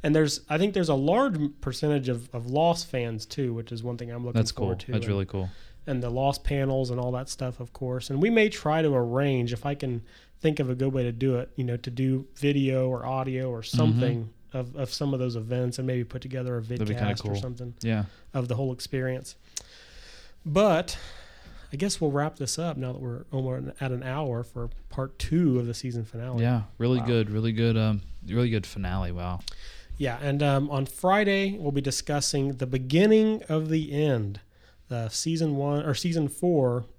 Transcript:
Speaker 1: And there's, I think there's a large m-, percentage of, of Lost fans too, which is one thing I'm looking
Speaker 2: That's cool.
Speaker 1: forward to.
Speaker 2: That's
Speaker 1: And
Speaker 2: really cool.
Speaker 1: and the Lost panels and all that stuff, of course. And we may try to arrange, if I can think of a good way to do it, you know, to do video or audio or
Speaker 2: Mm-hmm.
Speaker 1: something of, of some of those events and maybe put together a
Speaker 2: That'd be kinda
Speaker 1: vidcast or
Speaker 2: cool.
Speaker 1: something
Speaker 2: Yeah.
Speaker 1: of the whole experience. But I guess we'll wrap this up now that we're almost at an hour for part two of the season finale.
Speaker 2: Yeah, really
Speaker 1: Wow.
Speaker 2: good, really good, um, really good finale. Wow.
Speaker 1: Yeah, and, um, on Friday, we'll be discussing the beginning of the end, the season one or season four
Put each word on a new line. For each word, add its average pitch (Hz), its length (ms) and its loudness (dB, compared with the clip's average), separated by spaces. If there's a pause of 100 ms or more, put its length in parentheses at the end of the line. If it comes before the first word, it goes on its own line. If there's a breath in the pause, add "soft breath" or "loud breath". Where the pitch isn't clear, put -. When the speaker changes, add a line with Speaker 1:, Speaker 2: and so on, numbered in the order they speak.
Speaker 1:
And 151 120 4
there's, 151 340 4
I 151 100 0
think 202 160 2
there's 175 140 2
a 151 60 6
large 185 400 4
m-, 147 260 -2
percentage 139 480 0
of, 120 260 -2
of 117 120 -6
Lost 165 400 2
fans 117 380 -4
too, 127 280 -2
which 113 180 -8
is 117 120 -8
one 120 140 -6
thing 117 140 -10
I'm 120 140 -8
looking 117 140 0
Speaker 2:
That's 107 120 4
cool. - 140 -4
Speaker 1:
forward 92 160 -2
to. - 100 -10
Speaker 2:
That's 104 140 -2
Speaker 1:
And 104 80 0
Speaker 2:
really 98 120 0
cool. 92 240 -4 (380 loud breath)
Speaker 1:
and 127 160 -2
the 120 80 -4
Lost 139 320 0
panels 135 480 0
and 123 80 -4
all 123 140 -2
that 127 160 -6
stuff, 127 300 -6
of 120 140 -12
course. 127 380 -6
And 139 100 0
we 214 80 4
may 214 200 6
try 160 340 0
to 147 100 4
arrange, 123 600 2
if 117 120 -8
I 143 100 -2
can 127 280 -4 (380 soft breath)
think 156 180 2
of 131 100 0
a 127 60 0
good 135 180 0
way 131 100 0
to 120 80 0
do 127 260 2
it, 123 180 -4
you 131 80 -2
know, 120 140 -2
to 117 120 -8
do 131 460 0
video 135 540 2
or 120 160 -4
audio 131 440 -2
or 117 120 -6
Speaker 2:
Mm-hmm. - 160 -2
Speaker 1:
something 117 520 4 (240)
of, 127 220 -6
of 135 180 -4
some 143 200 -2
of 131 60 -2
those 123 160 -2
events 123 440 -2
and 127 80 -2
maybe 123 160 0
put 123 180 -8
together 127 360 -6
a 117 40 -4
Speaker 2:
That'd 110 260 -2
be 107 60 0
kinda 104 200 0
Speaker 1:
vidcast 104 120 -4
or 104 40 -2
Speaker 2:
cool. 101 120 0
Speaker 1:
something 123 400 -8
Speaker 2:
Yeah. 110 220 0 (300 loud breath)
Speaker 1:
of 123 160 -2
the 123 60 0
whole 131 180 -2
experience. 131 640 -6 (1080 loud breath)
But 175 520 2 (720 loud breath)
I 143 60 -8
guess 190 240 -2
we'll 151 100 2
wrap 143 260 0
this 131 220 -4
up 165 180 -2
now 127 160 -4
that 127 80 -10
we're 123 300 -8
almost 131 480 -4
at 135 120 -2
an 123 120 -4
hour 131 400 -2
for 117 260 -6 (200)
part - 300 -6
two 156 400 4
of 120 80 0
the 117 60 -2
season 120 320 -4
finale. 120 380 -4
Speaker 2:
Yeah, 120 200 4 (140)
really 123 220 4
Speaker 1:
Wow. - 60 -2
Speaker 2:
good, 113 240 4
really 110 240 2
good, 113 240 4
um, 107 240 2 (260)
really 117 220 2
good 107 160 0
finale. 92 460 -4
Wow. 90 280 -4 (580 loud breath)
Speaker 1:
Yeah, 123 240 0
and, 143 200 0
um, 143 300 4
on 135 140 0
Friday, 196 720 2
we'll 147 120 -2
be 139 100 0
discussing 139 720 0
the 127 140 -2
beginning 208 760 4
of 156 260 0
the 156 240 0
end, 120 460 2 (500 soft breath)
the 117 200 -4
season 160 460 0
one 143 300 0
or 147 80 2
season 165 340 0
four 135 580 2 (140)